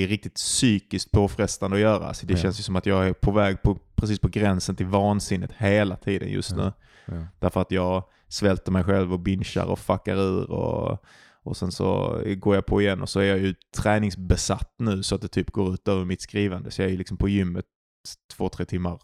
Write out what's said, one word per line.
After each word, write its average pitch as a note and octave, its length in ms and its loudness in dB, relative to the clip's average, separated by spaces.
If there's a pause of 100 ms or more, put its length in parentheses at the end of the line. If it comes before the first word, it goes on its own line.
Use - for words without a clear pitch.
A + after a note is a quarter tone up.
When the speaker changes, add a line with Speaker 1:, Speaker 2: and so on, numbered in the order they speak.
Speaker 1:
är F#2 40 0
riktigt G#2 280 -4
psykiskt - 760 0
påfrestande G2+ 640 2
att G2+ 60 4
göra. G#2+ 320 2
Så - 120 -14
det F#2+ 80 0
Speaker 2:
Ja. F2+ 60 4
Speaker 1:
känns F2+ 200 -2
ju G#2 40 -10
som F#2+ 120 -2
att F#2 100 0
jag F#2+ 220 4
är F#2 60 2
på - 180 0
väg G2 300 2
på, F#2+ 160 4 (180)
precis G#2+ 240 -4
på - 80 2
gränsen F#2+ 480 0
till F#2+ 100 -2
vansinnet G2 720 0
hela G2+ 380 2
tiden - 340 -2
just G2 220 -4
Speaker 2:
Ja. F2 60 -4
Speaker 1:
nu. F#2+ 140 0 (440)
Speaker 2:
Ja. E2 120 -8 (120)
Speaker 1:
Därför F#2 220 0
att - 100 -4
jag F#2 320 0 (240)
svälter F#2+ 440 0
mig F#2 120 4
själv F#2+ 300 2
och F2+ 60 0
binchar F#2+ 460 -2
och F#2 140 -2
fuckar F#2+ 380 -2
ur F#2 340 0
och, E2 460 -2 (460)
och F2 140 -6
sen F2+ 140 -4
så F#2 480 -2 (180)
går G2 180 2
jag G2 100 2
på G2+ 160 2
igen, G2 200 2
och F#2+ 80 -6
så G2 100 0
är G2 60 4
jag G2 140 2
ju F#2+ 140 0 (240)
träningsbesatt F#2+ 1000 0
nu G2+ 240 0
så G2 120 -2
att F#2+ 60 -2
det G2 60 -6
typ - 240 -2
går F#2 220 0
ut - 140 -8
över F#2+ 180 2
mitt F#2 160 -4
skrivande. G2+ 500 -4
Så - 100 -4
jag F#2+ 60 2
är F#2+ 40 0
ju F#2 60 -2
liksom F#2 200 -8
på G2 120 2
gymmet F#2 360 0 (680)
två, - 140 -2
tre - 160 -6
timmar F2 380 -4